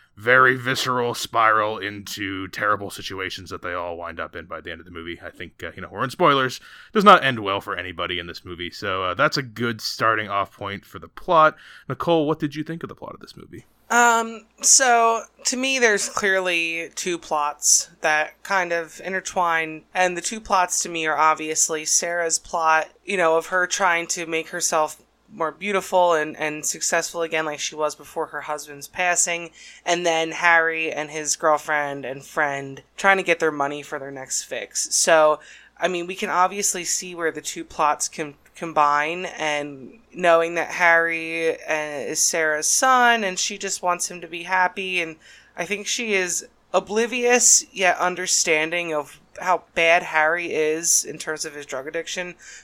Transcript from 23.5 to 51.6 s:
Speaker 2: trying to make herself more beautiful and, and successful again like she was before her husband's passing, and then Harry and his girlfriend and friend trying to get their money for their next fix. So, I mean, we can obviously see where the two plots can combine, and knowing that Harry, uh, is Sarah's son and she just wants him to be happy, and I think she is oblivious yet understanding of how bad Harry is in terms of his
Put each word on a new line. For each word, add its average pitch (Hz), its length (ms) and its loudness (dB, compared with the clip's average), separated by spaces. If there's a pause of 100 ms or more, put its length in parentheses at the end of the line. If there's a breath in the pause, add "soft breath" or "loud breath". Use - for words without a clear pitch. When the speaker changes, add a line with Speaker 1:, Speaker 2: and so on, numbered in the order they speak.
Speaker 2:
trying 170 400 0
to 170 180 -6
make 160 240 -4
herself 165 520 -2 (320)
more 156 180 -4
beautiful 180 640 2
and, 151 240 -2
and 151 280 -6
successful 170 560 -2
again 160 240 -2
like 147 140 -6
she - 140 -6
was 151 220 -2
before 156 320 -8
her 147 140 -10
husband's 147 460 -10
passing, 175 600 -2 (360 loud breath)
and 175 200 0
then 165 260 2
Harry 165 600 2
and 147 200 -6
his 151 240 -4
girlfriend 147 720 0
and 135 200 -10
friend 139 580 -4 (120)
trying 196 220 4
to 185 60 -2
get 165 160 0
their 160 120 2
money 147 300 -4
for 143 180 -10
their 139 120 -12
next 131 320 -8
fix. - 520 -8
So, 156 440 6 (380 loud breath)
I 170 120 -2
mean, 175 180 -4
we 185 80 -8
can 196 140 -6
obviously 180 560 0
see 180 300 -6
where 165 160 -2
the 147 100 -10
two - 240 -10
plots - 420 0
can 151 280 -8 (220)
combine, 156 680 0
and 147 760 -6 (140)
knowing 170 420 4
that 165 160 -2
Harry, 165 800 2 (120)
uh, 156 100 -2 (280)
is 139 180 -6
Sarah's 156 480 0
son 247 560 4
and 185 160 -4
she 202 180 -4
just 196 240 -6
wants 175 300 -2
him 180 80 -14
to 170 80 -16
be 170 160 -12
happy, 185 580 2
and 160 140 -4 (400 loud breath)
I 170 80 -6
think 196 240 -4
she 226 260 -2
is 180 320 0 (280)
oblivious 233 960 4
yet 185 260 2
understanding 175 960 0
of 147 260 -6 (200)
how 175 240 0 (100)
bad 170 300 4
Harry 160 500 0
is 156 520 0
in 156 120 -12
terms 156 280 -8
of 147 100 -12
his 143 100 -12